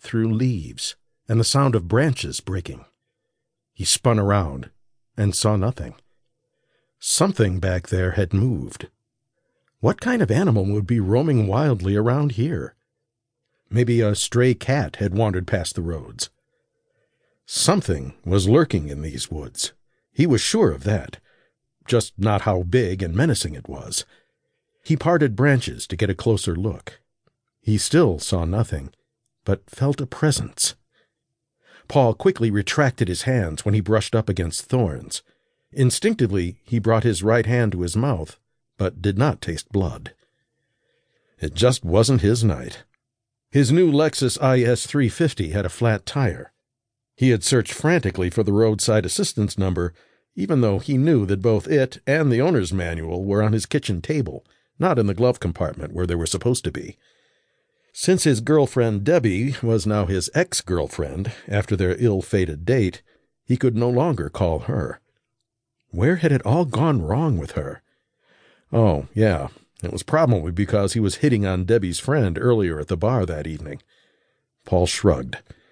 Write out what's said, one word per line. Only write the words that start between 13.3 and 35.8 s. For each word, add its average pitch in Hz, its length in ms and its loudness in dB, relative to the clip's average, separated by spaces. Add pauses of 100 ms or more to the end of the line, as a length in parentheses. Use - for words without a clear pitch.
Maybe 117 300 2
a 104 160 2
stray 123 380 2
cat 131 420 -2
had 98 180 -2
wandered 98 320 0
past 90 300 -4
the 90 60 -6
roads. 80 460 -8 (1160)
Something 82 680 -2 (100)
was 95 240 0
lurking 110 400 2
in 71 140 -8
these 71 280 -10
woods. - 420 -8 (400)
He 156 140 2
was 135 140 4
sure 208 300 2
of 71 140 -8
that. 104 340 -4 (720)
Just - 280 0
not 101 260 0
how 92 200 0
big 95 400 0
and 82 120 -6
menacing 107 420 0
it - 120 -16
was. - 360 -10 (800)
He 156 120 0
parted 147 380 0
branches 123 540 0
to 90 80 -8
get 98 120 0
a 95 60 -2
closer 101 400 0
look. - 460 -6 (600)
He 107 180 0
still 127 420 2
saw 87 240 -2
nothing, 85 480 -2 (520)
but - 240 -2
felt 139 320 -2
a 135 60 -6
presence. - 720 -2 (1120)
Paul 120 260 4
quickly 117 360 2
retracted 107 580 0
his 87 140 -4
hands 101 420 -2
when 104 100 2
he 107 60 2
brushed 107 340 0
up 110 140 0
against 87 380 -4
thorns. 95 560 -2 (500)
Instinctively, 120 920 0